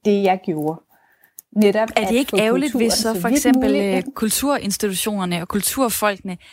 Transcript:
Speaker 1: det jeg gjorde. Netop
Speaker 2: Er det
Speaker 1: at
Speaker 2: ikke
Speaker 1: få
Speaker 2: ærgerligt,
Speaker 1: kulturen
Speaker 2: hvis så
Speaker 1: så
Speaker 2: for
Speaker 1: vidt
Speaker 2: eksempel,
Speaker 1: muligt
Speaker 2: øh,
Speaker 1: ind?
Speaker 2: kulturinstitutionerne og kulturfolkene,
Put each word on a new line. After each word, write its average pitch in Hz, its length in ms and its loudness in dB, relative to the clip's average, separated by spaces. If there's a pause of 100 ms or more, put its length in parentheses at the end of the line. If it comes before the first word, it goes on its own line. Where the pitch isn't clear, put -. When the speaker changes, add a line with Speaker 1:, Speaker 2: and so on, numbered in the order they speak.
Speaker 1:
det 202 180 4
jeg 190 220 2
gjorde. 156 360 -2 (760)
Netop 214 400 4
Speaker 2:
Er 226 60 0
det 196 60 -2
Speaker 1:
at 202 60 0
Speaker 2:
ikke 254 160 2
Speaker 1:
få 202 80 -2
Speaker 2:
ærgerligt, 226 340 2
Speaker 1:
kulturen 233 140 2
Speaker 2:
hvis 226 80 2
så 220 200 -2
Speaker 1:
så 185 80 -4
Speaker 2:
for 202 60 -2
Speaker 1:
vidt 262 100 2
Speaker 2:
eksempel, 262 320 4
Speaker 1:
muligt 202 160 2
Speaker 2:
øh, 190 120 0
Speaker 1:
ind? 185 160 -6
Speaker 2:
kulturinstitutionerne 202 1300 -2
og 180 60 -8
kulturfolkene, 202 920 -2 (160)